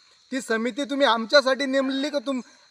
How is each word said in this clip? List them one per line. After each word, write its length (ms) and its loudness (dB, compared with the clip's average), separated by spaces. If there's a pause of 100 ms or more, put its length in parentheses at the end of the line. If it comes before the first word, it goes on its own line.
(320)
ती 100 -4
समिती 420 -4
तुम्ही 240 0
आमच्यासाठी 580 2
नेमलेली 440 -2
का 100 -2
तुम-, 280 -6 (240)